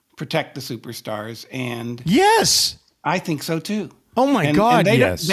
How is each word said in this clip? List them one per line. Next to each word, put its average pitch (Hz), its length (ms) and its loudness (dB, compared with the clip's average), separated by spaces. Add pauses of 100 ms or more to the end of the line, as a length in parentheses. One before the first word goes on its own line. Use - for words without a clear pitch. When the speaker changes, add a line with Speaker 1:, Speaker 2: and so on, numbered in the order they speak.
(180)
Speaker 1:
protect - 380 -4
the 139 40 -10
superstars? 113 920 -10
And 120 540 -8
Speaker 2:
Yes. 381 720 2 (260)
Speaker 1:
I 160 160 0
think 156 240 -4
so 165 180 -4
too. 202 280 -6 (260)
Speaker 2:
Oh 247 120 2
my 254 180 2
Speaker 1:
And, 147 140 2
Speaker 2:
God, 233 220 4
Speaker 1:
and 170 80 2
they - 100 4
Speaker 2:
yes. 90 240 2
Speaker 1:
don't, 165 100 -4